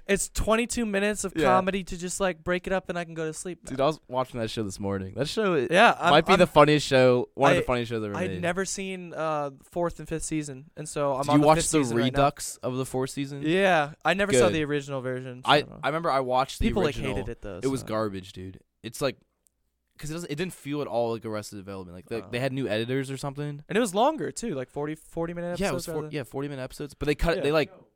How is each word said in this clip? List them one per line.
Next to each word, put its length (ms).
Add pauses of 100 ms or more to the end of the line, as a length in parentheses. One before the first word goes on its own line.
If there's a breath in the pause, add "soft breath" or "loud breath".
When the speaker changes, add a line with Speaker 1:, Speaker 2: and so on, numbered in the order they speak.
Speaker 1:
It's 200
twenty-two 600
minutes 360
of 120
Speaker 2:
Yeah. 100
Speaker 1:
comedy 380
to 120
just, 240
like, 240
break 220
it 80
up 160
and 80
I 80
can 80
go 140
to 60
sleep 300
Speaker 2:
Dude, 140
Speaker 1:
now. 60
Speaker 2:
I 40
was 200
watching 320
that 100
show 140
this 160
morning. 360
That 120
show 260
i-, 160
Speaker 1:
Yeah, 300
I'm, 100
Speaker 2:
might 160
be 80
Speaker 1:
I'm, 60
Speaker 2:
the 80
funniest 400
show, 480
one 160
of 60
Speaker 1:
I, 20
Speaker 2:
the 80
funniest 240
shows 120
ever 140
Speaker 1:
I'd 140
Speaker 2:
made. 100
Speaker 1:
never 240
seen, 480
uh, 380 (180)
fourth 300
and 100
fifth 140
season, 520
and 140
so 240
I'm 80
Speaker 2:
Did 80
Speaker 1:
on 60
Speaker 2:
you 60
Speaker 1:
the 60
Speaker 2:
watch 120
Speaker 1:
fifth 120
Speaker 2:
the 60
Speaker 1:
season 200
right 140
now. 120
Speaker 2:
redux 400
of 120
the 120
fourth 240
season? 320
Speaker 1:
Yeah, 480 (120)
I 120
never 180
saw 140
Speaker 2:
Good. 80
Speaker 1:
the 80
original 380
version, 440
so 60
Speaker 2:
I, 60
Speaker 1:
I 40
don't 80
know. 140
Speaker 2:
I 60
remember 200
I 120
watched 360
the 100
Speaker 1:
People, 140
like, 140
Speaker 2:
original. 220
Speaker 1:
hated 120
it, 140
though, 180
Speaker 2:
It 60
was 140
Speaker 1:
so. 40
Speaker 2:
garbage, 480
dude. 280 (200)
It's 180
like, 160 (840)
'cause 100
it 40
doesn't, 180
it 60
didn't 160
feel 280
at 60
all 260
like 100
Arrested 340
Development. 380
Like, 140
they, 140
Speaker 1:
Oh. 80
Speaker 2:
they 80
had 120
new 160
editors 440
or 60
something. 520
Speaker 1:
And 80
it 20
was 140
longer, 380
too, 240
like, 160
forty, 240
forty 400
minute 240
Speaker 2:
Yeah, 80
it 20
Speaker 1:
episodes 60
Speaker 2:
was 100
four, 120
Speaker 1:
rather 100
than 80
Speaker 2:
yeah, 80
forty 240
minute 160
episodes. 320
But 100
they 80
cut 200
it, 40
Speaker 1:
Yeah. 60
Speaker 2:
they, 80
like, 200 (240)